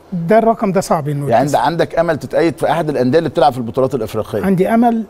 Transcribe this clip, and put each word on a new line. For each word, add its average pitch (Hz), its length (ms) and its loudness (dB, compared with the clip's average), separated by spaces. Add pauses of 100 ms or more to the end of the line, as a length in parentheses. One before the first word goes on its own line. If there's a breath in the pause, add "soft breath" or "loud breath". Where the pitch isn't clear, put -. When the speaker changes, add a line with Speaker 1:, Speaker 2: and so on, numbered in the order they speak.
(120)
Speaker 1:
ده 175 260 2
الرقم 220 340 0
ده 190 80 0
صعب 156 280 -2
إنه 143 200 -4
Speaker 2:
يعني 113 160 2
Speaker 1:
يتحسب. 143 120 0
Speaker 2:
عند-، 117 100 0
عندك 165 320 -2
أمل 165 200 0
تتأيد 151 400 -2
في 107 120 0
أحد 156 180 -2
الأندية 127 300 2
اللي 165 100 0
بتلعب 151 240 2
في 123 60 -6
البطولات 127 360 -2
الإفريقية؟ 107 500 -4
Speaker 1:
عندي 190 240 2
أمل 226 420 2